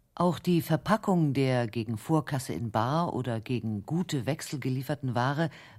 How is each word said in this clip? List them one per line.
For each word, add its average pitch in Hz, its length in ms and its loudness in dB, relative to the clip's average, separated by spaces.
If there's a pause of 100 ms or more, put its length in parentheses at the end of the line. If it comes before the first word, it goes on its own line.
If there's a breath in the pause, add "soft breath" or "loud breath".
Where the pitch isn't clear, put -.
(140)
Auch 170 240 2
die 175 220 4
Verpackung 165 720 2
der 127 340 4
gegen 110 300 -4
Vorkasse 143 560 -2
in 110 180 -4
Bar 139 440 0
oder 117 260 -2
gegen 110 460 -4
gute 151 400 -2
Wechsel 139 340 -4
gelieferten 131 540 -4
Ware, 139 340 2 (300 loud breath)